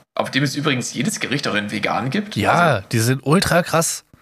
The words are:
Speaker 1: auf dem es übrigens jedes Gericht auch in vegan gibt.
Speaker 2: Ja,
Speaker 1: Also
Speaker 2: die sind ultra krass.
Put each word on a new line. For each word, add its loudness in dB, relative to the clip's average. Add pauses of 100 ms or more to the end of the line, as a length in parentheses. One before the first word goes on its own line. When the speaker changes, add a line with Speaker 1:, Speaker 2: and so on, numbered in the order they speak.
(180)
Speaker 1:
auf -4
dem 0
es -2
übrigens -2
jedes -2
Gericht -2
auch 0
in -2
vegan -2
gibt. -4
Speaker 2:
Ja, 2 (260)
Speaker 1:
Also -8
Speaker 2:
die 2
sind 0
ultra 4
krass. -2 (180)